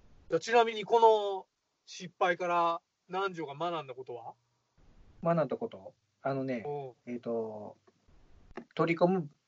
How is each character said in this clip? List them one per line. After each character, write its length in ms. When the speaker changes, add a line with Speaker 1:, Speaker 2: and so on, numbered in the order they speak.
Speaker 1:
じ 40
ゃ 40
あ、 20
ち 120
な 120
み 100
に 100
こ 160
の 460
失 320
敗 180
か 120
ら 320
南 260
條 120
が 80
学 300
ん 20
だ 80
こ 100
と 100
は？ 200
Speaker 2:
学 220
ん 40
だ 80
こ 120
と？ 260
あ 120
の 80
ね、 240
Speaker 1:
う 440
ん。 40
Speaker 2:
え 40
ー 20
と、 560
取 200
り 40
込 80
む 220